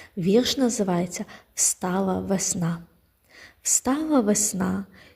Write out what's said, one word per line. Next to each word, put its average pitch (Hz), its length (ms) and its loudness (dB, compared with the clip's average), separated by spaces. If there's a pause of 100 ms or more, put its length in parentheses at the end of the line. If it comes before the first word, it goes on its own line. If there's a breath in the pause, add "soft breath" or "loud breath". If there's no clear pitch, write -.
(180 loud breath)
Вірш 202 400 2
називається 190 680 0 (280 loud breath)
«Встала 185 680 -2
весна». 185 580 -2 (840 loud breath)
Встала 302 600 0
весна, 196 640 0 (300 loud breath)